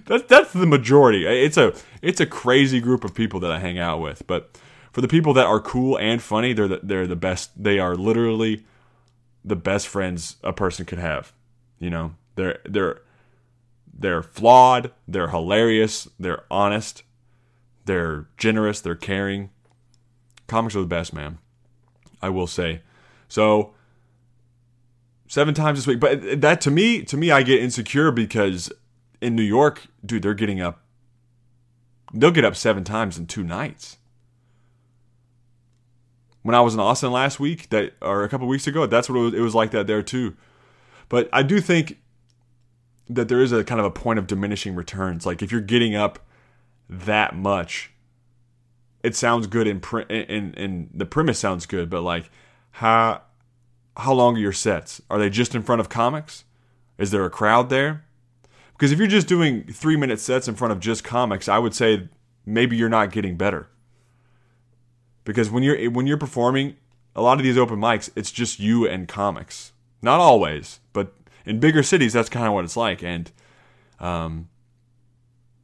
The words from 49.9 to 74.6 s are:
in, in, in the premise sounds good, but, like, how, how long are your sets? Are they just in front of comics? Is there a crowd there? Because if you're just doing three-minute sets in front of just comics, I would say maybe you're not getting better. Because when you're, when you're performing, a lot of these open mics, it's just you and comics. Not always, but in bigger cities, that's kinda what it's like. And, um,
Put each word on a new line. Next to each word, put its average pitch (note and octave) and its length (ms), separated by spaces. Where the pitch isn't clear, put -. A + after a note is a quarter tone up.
in, A2 140
in, G2+ 300
in F2+ 400
the F2+ 120
premise D3+ 340
sounds F#2 260
good, F2 240
but, F2 120
like, E2+ 280
how, A2+ 500
how C3+ 180
long A#2+ 220
are A2 60
your G2+ 120
sets? - 560
Are G2+ 80
they G#2 120
just A#2 260
in A2+ 80
front A#2+ 180
of - 80
comics? C3+ 540
Is G2+ 140
there G2 140
a F2 40
crowd A#2 400
there? C#3+ 360
Because C#3+ 180
if D#3 80
you're A3 80
just F#3+ 200
doing D#3+ 440
three-minute C#3+ 480
sets B2+ 280
in A2+ 80
front A#2 180
of F#2+ 60
just A2 240
comics, A#2 460
I G2+ 80
would A2+ 160
say G#2+ 360
maybe A#2 320
you're A2+ 120
not A2 220
getting F#2+ 260
better. F#2+ 320
Because A2 260
when B2 140
you're, C3+ 260
when B2 180
you're D3 100
performing, C3+ 580
a F#2+ 60
lot B2+ 160
of C#3 60
these B2+ 140
open A#2 220
mics, A2 360
it's - 160
just - 280
you A2 280
and F2+ 200
comics. - 640
Not C3 180
always, F#2+ 600
but G2+ 200
in A2 160
bigger D3+ 220
cities, C3 320
that's A#2 160
kinda A#2 220
what F#2+ 140
it's E2+ 120
like. G#2 260
And, E2+ 280
um, E2 500